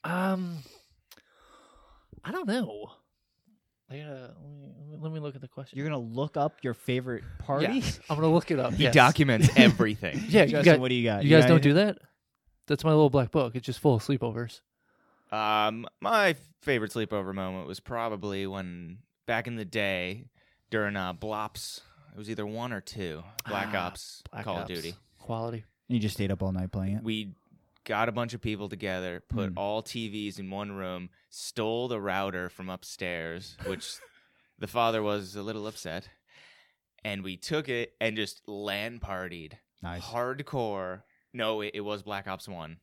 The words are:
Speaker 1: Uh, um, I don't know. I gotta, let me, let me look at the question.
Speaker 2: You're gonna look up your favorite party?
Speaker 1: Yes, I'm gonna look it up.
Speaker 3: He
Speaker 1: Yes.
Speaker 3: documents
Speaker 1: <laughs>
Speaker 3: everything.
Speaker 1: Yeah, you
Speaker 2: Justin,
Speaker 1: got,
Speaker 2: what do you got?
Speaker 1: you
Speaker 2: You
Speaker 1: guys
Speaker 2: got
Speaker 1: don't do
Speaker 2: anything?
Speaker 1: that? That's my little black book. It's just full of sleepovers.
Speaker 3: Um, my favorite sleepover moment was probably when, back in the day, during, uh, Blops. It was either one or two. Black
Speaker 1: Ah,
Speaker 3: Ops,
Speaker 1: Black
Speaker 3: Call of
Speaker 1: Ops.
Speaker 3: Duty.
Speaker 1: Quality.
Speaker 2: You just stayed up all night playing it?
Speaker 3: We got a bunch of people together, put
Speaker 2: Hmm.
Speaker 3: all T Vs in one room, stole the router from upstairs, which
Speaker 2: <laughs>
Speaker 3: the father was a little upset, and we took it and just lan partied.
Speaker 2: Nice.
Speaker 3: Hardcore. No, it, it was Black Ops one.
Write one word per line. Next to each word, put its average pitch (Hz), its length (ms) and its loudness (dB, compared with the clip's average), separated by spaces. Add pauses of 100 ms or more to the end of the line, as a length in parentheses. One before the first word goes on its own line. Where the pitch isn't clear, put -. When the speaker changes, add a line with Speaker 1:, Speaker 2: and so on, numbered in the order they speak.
Speaker 1:
Uh, 165 60 -8
um, 185 480 -2 (1700)
I 180 80 -8
don't 359 160 -4
know. 196 440 -4 (960)
I 135 100 -12
gotta, 135 420 -14
let 143 80 -18 (420)
me, 151 80 -14
let 160 140 -6
me 160 60 -6
look 147 160 -8
at 131 60 -14
the 131 60 -14
question. 135 300 -14
Speaker 2:
You're 143 100 -4
gonna 151 120 -2
look 120 360 -4
up 143 260 2
your 127 120 -2
favorite 123 500 -4 (160)
party? 147 360 0
Speaker 1:
Yes, - 240 -2 (100)
I'm 151 80 0
gonna 160 160 6
look 170 180 4
it 151 80 2
up. 123 140 0
Speaker 3:
He 107 100 2
Speaker 1:
Yes. 120 100 4
Speaker 3:
documents 135 580 8
Speaker 1:
<laughs> - 40 -8
Speaker 3:
everything. 113 720 6
Speaker 1:
Yeah, 190 160 8
you 113 60 6
Speaker 2:
Justin, 151 240 8
Speaker 1:
got, 135 80 8
Speaker 2:
what 127 80 0
do 127 60 4
you 120 100 2
got? 107 180 2
Speaker 1:
you 143 60 4
Speaker 2:
You 156 80 12
Speaker 1:
guys 156 80 12
Speaker 2:
got - 40 8
Speaker 1:
don't 160 140 10
do 143 80 8
Speaker 2:
anything? 196 240 6
Speaker 1:
that? - 20 -20 (680)
That's 147 160 0
my 160 60 4
little 151 200 8
black 127 220 4
book. 123 240 2
It's 123 100 -6
just 127 140 -6
full 139 160 6
of 107 80 0
sleepovers. 117 560 -2 (720)
Speaker 3:
Um, 107 540 2 (160)
my 202 340 4 (280)
favorite 113 280 0
sleepover 101 420 -2
moment 92 340 -6
was 92 120 -10
probably 104 680 -6
when, 90 520 -10 (260)
back 117 220 -2
in 120 80 -8
the 110 100 -8
day, 98 600 -4 (440)
during, 104 280 -2
uh, 92 160 -4
Blops. 107 680 -8 (320)
It - 40 -18
was 107 120 -12
either 107 160 -6
one 117 280 -8
or 98 80 -8
two. 85 420 -10 (240)
Black 101 260 -4
Speaker 1:
Ah, 90 140 0
Speaker 3:
Ops, - 340 -12 (100)
Speaker 1:
Black 107 120 -12
Speaker 3:
Call 104 140 -4
of 95 60 -6
Speaker 1:
Ops. - 60 -10
Speaker 3:
Duty. 85 260 -8 (240)
Speaker 1:
Quality. 113 440 -6 (240)
Speaker 2:
You 123 120 0
just 104 160 0
stayed 98 160 -2
up 95 120 -2
all 95 80 0
night 92 220 -4
playing 98 240 -2
it? 113 60 -8
Speaker 3:
We 110 300 -6 (520)
got 113 240 0
a - 20 -2
bunch 117 220 -4
of 120 80 -10
people 104 260 -4
together, 92 600 -6
put 98 220 -2
Speaker 2:
Hmm. 90 60 -8
Speaker 3:
all 104 240 -2
T 113 280 -8
Vs 101 300 -8
in 95 100 -10
one 101 240 -8
room, 92 360 -8 (200)
stole 117 580 -4
the 117 140 -4
router 95 480 -4
from 92 200 -14
upstairs, 87 840 -10 (100)
which - 300 -8 (320)
Speaker 2:
<laughs> - 320 -20
Speaker 3:
the - 80 -8
father 113 340 0
was 104 340 -4
a 104 80 -8
little 107 240 -8
upset, 90 420 -10 (960)
and 101 180 -8
we 98 140 -10
took 151 320 -6
it 120 320 -4
and 110 160 -2
just 107 300 -6
lan 104 520 -6
partied. 87 540 -10 (280)
Speaker 2:
Nice. 87 220 -8
Speaker 3:
Hardcore. 117 1000 -6 (300)
No, 110 280 -2
it, 104 140 -6
it 104 60 -6
was 104 220 -6
Black 101 240 -8
Ops 95 220 -8
one. 82 340 -12